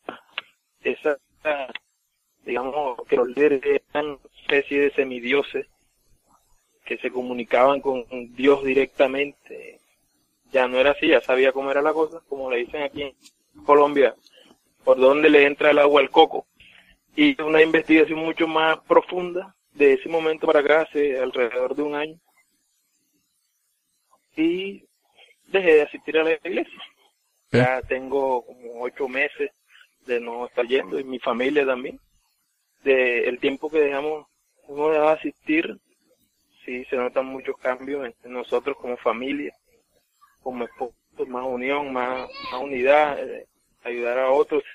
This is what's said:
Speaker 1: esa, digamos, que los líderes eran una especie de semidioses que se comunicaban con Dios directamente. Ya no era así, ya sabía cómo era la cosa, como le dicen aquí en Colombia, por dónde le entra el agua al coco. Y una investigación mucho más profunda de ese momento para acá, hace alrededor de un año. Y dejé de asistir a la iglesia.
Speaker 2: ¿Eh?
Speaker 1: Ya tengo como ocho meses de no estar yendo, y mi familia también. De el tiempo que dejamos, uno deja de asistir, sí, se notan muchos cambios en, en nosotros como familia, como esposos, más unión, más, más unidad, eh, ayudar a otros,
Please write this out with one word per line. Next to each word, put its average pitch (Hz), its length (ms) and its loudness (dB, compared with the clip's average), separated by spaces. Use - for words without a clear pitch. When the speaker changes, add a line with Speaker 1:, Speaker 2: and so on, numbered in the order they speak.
Speaker 1:
esa, 139 360 -4
digamos, 131 520 -4
que - 100 0
los 123 120 2
líderes 139 520 2
eran 147 140 -2
una 139 100 -10
especie 143 400 -2
de 143 100 2
semidioses 131 760 -4
que 117 120 -10
se 127 140 -8
comunicaban 123 680 2
con 131 260 -6
Dios 135 300 4
directamente. 135 1120 -2
Ya 127 160 2
no 127 120 -4
era 139 120 4
así, 151 160 -2
ya 123 140 4
sabía 131 320 2
cómo 135 180 -6
era 143 100 0
la 156 120 0
cosa, 160 340 -4
como 135 240 -8
le 120 60 -2
dicen 135 260 -6
aquí 143 200 -8
en 135 120 -12
Colombia, 143 480 4
por 131 160 4
dónde 147 300 6
le 143 160 8
entra 147 260 2
el 147 80 4
agua 143 220 6
al 135 80 -2
coco. - 360 4
Y 147 260 2
una 156 200 4
investigación 160 580 4
mucho 160 280 -2
más 160 320 0
profunda 175 760 0
de 143 220 4
ese 131 160 -2
momento 160 380 -2
para 156 120 4
acá, 147 220 4
hace 147 380 -2
alrededor 127 560 -2
de 147 80 -4
un 147 120 -6
año. 156 240 -8
Y 180 480 -4
dejé 180 280 4
de 151 80 8
asistir 147 340 -6
a 160 60 4
la 160 100 0
iglesia. - 380 -8
Speaker 2:
¿Eh? 117 80 2
Speaker 1:
Ya 127 240 2
tengo 131 600 -2
como 120 360 -18
ocho 123 260 -6
meses 139 440 -6
de 123 140 -2
no 117 280 -8
estar 123 200 -4
yendo, 135 320 -2
y 135 40 -6
mi 131 160 -10
familia 135 460 -2
también. 131 340 -6
De 127 460 2
el 123 100 -6
tiempo 139 300 -4
que 156 100 0
dejamos, 147 460 -2
uno 147 220 -4
deja 156 160 2
de 156 60 4
asistir, 156 640 -4
sí, 127 240 -10
se 139 80 -4
notan 127 300 -2
muchos 131 300 -10
cambios 131 480 -6
en, 117 180 -14
en 123 100 -16
nosotros 123 480 -6
como 123 160 -8
familia, 135 560 -6
como 123 240 -8
esposos, 120 300 -12
más 127 180 -8
unión, 135 480 -4
más, 127 340 -6
más 127 100 -8
unidad, 143 580 2
eh, 117 260 -10
ayudar 120 360 -4
a 131 120 2
otros, 147 320 2